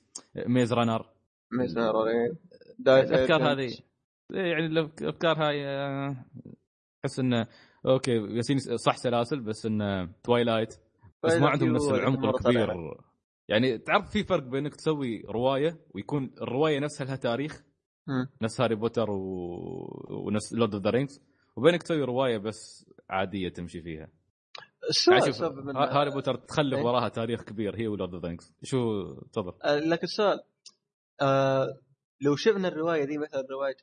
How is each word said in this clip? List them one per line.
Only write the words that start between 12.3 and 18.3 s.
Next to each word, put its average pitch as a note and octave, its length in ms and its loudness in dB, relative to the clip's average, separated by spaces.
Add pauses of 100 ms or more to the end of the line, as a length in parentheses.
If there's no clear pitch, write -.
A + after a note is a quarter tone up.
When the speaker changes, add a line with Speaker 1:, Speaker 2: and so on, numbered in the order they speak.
Speaker 1:
الكبير. A#2+ 360 2
Speaker 2:
طلع. F2 420 -8 (400)
Speaker 1:
يعني A#2+ 300 4
تعرف F#3+ 320 0
في G#3 140 0
فرق E3 180 0
بينك C3+ 320 -4
تسوي C#3 540 -2
رواية C3+ 520 0 (140)
ويكون C3 360 -4 (120)
الرواية C#3 380 2
نفسها D3 240 -4
لها C3 120 -6
تاريخ، C3 480 -4 (420)
Speaker 2:
مم. C3 220 -2 (140)